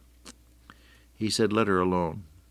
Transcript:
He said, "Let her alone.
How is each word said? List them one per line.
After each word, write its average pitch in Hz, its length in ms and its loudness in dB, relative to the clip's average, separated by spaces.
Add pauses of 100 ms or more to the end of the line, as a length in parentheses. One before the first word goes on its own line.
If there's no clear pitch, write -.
(1160)
He 107 140 -4
said, 104 240 0
"Let 107 140 2
her 92 120 2
alone. 90 440 -2 (260)